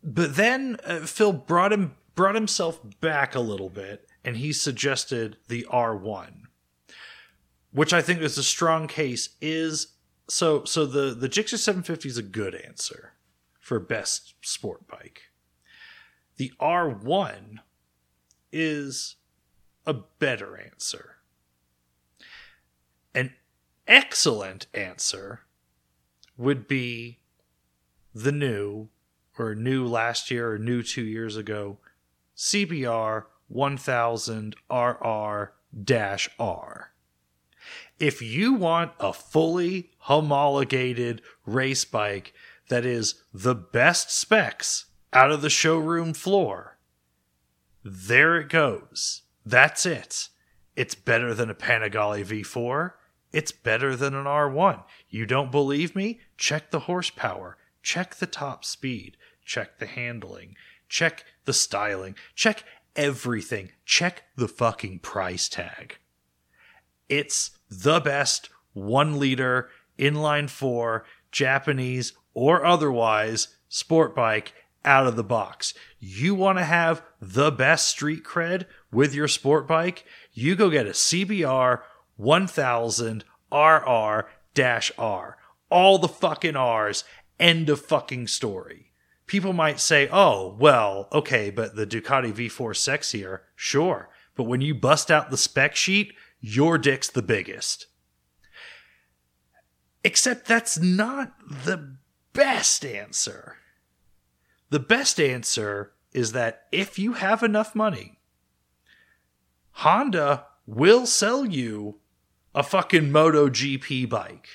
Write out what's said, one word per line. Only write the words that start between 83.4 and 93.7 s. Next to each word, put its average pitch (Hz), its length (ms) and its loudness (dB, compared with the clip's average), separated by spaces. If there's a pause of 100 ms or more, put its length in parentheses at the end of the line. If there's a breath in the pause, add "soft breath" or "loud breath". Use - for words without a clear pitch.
R 151 340 6
R 107 440 2 (240 loud breath)
dash 123 460 2
R. 104 400 -4 (320 soft breath)
All 185 280 10
the 175 100 2
fucking 156 480 -2
R's. 113 480 0 (340 loud breath)
End 165 320 4
of 147 100 2
fucking 127 460 -2
story. - 640 -8 (340)
People 190 280 0
might 156 260 0
say, 143 320 4
"Oh, 104 460 4
well, 110 520 6
okay, 131 380 0
but 104 260 -6
the 107 120 -4
Ducati 113 460 -2
V 113 180 -8
four 117 220 -8
sexier." 101 680 -4 (160)
Sure. 143 540 0 (260 soft breath)